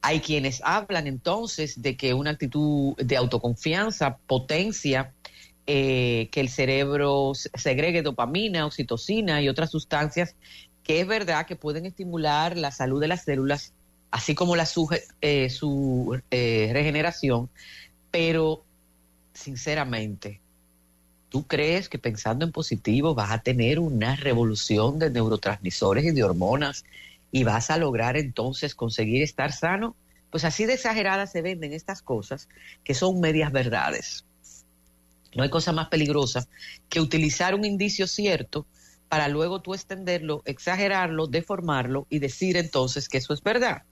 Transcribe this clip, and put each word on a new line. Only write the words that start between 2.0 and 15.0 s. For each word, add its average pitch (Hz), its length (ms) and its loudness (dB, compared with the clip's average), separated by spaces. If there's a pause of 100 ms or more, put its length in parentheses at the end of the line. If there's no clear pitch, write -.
una 143 200 0
actitud 147 640 0
de 131 200 0
autoconfianza 131 1000 0 (100)
potencia, 135 880 0 (540)
eh, 127 680 2
que 147 80 0
el 131 80 0
cerebro 139 880 2
se-, - 180 -8
segregue 151 480 2
dopamina, 151 640 0
oxitocina 151 760 -2
y 143 80 4
otras 156 220 0
sustancias 156 640 -2 (480)
que 160 180 2
es 180 60 0
verdad 175 400 -2
que - 80 -8
pueden 151 320 -6
estimular 170 720 0
la 143 140 -2
salud 131 280 0
de 151 60 2
las 175 160 -2
células, 139 500 -2 (380)
así 120 240 -2
como 175 220 2
la 165 100 2
suje-, 165 380 0 (160)